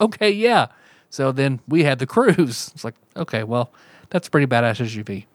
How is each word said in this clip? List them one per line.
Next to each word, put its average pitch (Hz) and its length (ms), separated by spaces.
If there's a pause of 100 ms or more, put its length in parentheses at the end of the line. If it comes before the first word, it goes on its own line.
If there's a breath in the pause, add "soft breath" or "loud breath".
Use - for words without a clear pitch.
"Okay, 214 300
yeah." 208 360 (440 soft breath)
So 135 200
then 135 360
we 160 160
had 135 160
the 131 80
Cruze. 175 680
It's - 100
like, 117 120 (200)
"Okay, 123 280
well, 120 280 (380 soft breath)
that's - 180
a - 40
pretty 143 160
badass 117 340
S 110 140
U 107 80
V. 98 320